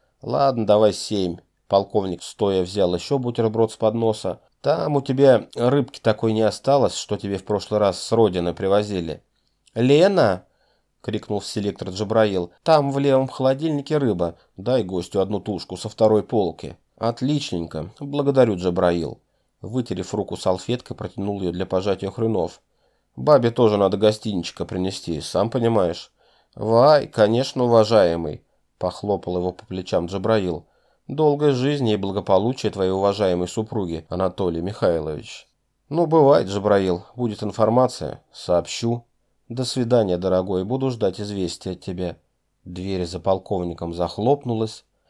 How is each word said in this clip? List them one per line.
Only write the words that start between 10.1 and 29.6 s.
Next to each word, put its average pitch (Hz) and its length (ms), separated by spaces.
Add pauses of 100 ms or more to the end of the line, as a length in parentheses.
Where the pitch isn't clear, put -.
крикнул 104 320
в - 60
селектор 98 440
Джабраил. 98 640 (120)
"Там 147 280
в 139 80
левом 135 300
холодильнике 143 680
рыба. 90 380 (220)
Дай 120 260
гостю 92 380
одну 98 180
тушку 92 380
со 110 100
второй 107 340
полки". 90 540 (220)
"Отличненько. 110 920 (100)
Благодарю, 139 560
Джабраил". 87 640 (400)
Вытерев 101 520
руку 95 220
салфеткой, - 640
протянул 101 420
ее 90 140
для 92 120
пожатия 95 460
Хрюнов. 110 500 (540)
"Бабе 127 360
тоже 113 260
надо 98 180
гостинчика 101 680
принести, 92 560
сам 101 280
понимаешь". 113 600 (440)
"Вай, 127 520
конечно, 113 560
уважаемый", 101 800 (340)
похлопал 90 600
его 90 160
по - 120